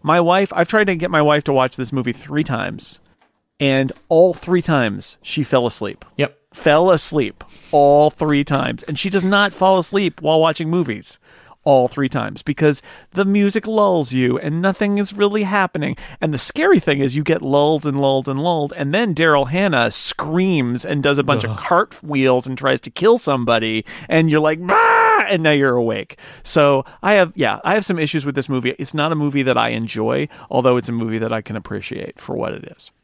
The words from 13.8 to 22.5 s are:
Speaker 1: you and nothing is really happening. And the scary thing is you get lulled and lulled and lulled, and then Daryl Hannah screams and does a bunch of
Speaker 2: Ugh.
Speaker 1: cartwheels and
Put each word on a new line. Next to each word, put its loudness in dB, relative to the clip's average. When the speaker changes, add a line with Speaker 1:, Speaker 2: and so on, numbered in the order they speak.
Speaker 1:
you 0
and -4
nothing -2
is -4
really 0
happening. -2
And -2
the -4
scary 2
thing 0
is 0
you 0
get 0
lulled 2
and -2
lulled 0
and -4
lulled, -2
and -4
then 0
Daryl 4
Hannah 0
screams -2
and -4
does 2
a 0
bunch 0
of -4
Speaker 2:
Ugh. -8
Speaker 1:
cartwheels 0
and -8